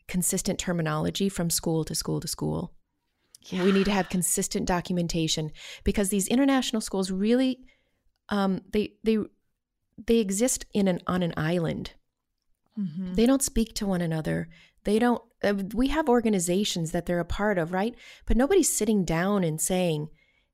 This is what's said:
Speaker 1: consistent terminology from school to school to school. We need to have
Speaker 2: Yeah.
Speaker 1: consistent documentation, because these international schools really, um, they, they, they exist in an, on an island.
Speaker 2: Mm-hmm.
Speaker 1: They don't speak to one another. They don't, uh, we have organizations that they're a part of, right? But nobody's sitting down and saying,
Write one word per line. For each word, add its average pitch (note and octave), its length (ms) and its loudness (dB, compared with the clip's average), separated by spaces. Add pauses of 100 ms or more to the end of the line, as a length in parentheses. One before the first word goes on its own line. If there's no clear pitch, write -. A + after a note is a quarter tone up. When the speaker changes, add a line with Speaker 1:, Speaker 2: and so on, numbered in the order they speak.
Speaker 1:
consistent F3+ 500 -2
terminology E3 680 -2
from E3+ 220 -2
school D#3+ 340 -2
to E3 100 -8
school D#3 260 -4
to E3 80 -8
school. D#3 440 -6 (800)
We F#3 220 2
need G3 140 2
to G3 40 2
have G3 160 2
Speaker 2:
Yeah. - 60 -8
Speaker 1:
consistent - 540 -2
documentation, E3+ 840 -2 (320)
because G3+ 260 0
these G3 200 0
international C4 520 2
schools F#3+ 300 -4
really, A#3+ 560 0 (640)
um, G3 420 0
they, G#3 320 -2
they, A3 160 2 (880)
they A#3 120 4
exist G#3 540 0
in G3 160 2
an, F3 180 0
on F3+ 160 0
an E3 140 -2
island. D#3+ 560 -2 (880)
Speaker 2:
Mm-hmm. F3+ 360 -6
Speaker 1:
They A3 120 4
don't C4+ 160 4
speak - 320 -2
to G#3 120 -4
one F#3 140 0
another. E3 480 -2 (360)
They G#3 140 2
don't, A#3+ 220 2 (220)
uh, G3+ 120 2 (200)
we B3+ 140 2
have D#4 200 2
organizations G3 840 2
that E3+ 120 -2
they're F3 160 0
a E3+ 40 -2
part G3+ 340 0
of, E3 140 -2
right? G3+ 220 -2 (320)
But A3 120 4
nobody's D4 360 4
sitting G#3 300 2
down F3+ 400 2
and D#3 160 -2
saying, E3+ 480 0 (460)